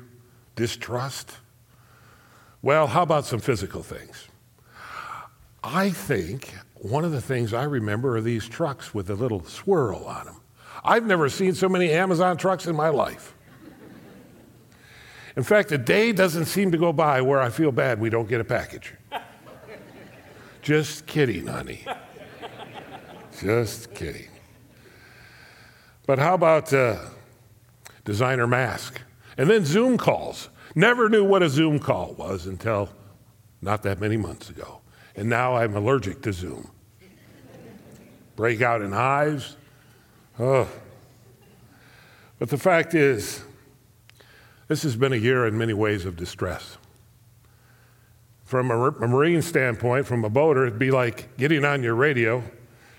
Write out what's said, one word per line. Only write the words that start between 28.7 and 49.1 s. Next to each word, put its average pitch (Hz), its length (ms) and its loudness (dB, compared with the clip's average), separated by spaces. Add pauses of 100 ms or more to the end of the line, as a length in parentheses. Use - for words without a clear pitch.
And 135 100 2
then 214 160 4
Zoom 220 320 2
calls. - 520 -2 (260)
Never 226 340 4
knew 214 160 6
what 196 180 6
a 170 60 4
Zoom 147 300 2
call 92 360 -2
was 90 320 -8
until 101 440 -4 (720)
not 104 240 -2
that 98 160 -2
many 107 160 0
months 95 340 -8
ago. - 300 -16 (360)
And 101 120 -4
now 123 280 2
I'm 113 200 0
allergic 104 460 -2
to 107 100 -4
Zoom. 82 380 -10 (1700)
Break 110 240 0
out 117 220 2
in 98 100 -4
hives. 139 640 0 (800)
Ugh. 123 300 2 (1700)
But 117 120 -4
the 143 80 -2
fact 170 360 2
is, 139 500 2 (1200)
this 156 160 -2
has 127 120 0
been 131 160 2
a 127 40 0
year 120 300 2
in 110 120 0
many 113 160 0
ways 104 320 0
of 90 100 -8
distress. - 640 -8 (1700)
From 127 260 0
a, 120 200 2
a 117 180 -4
Marine 151 340 4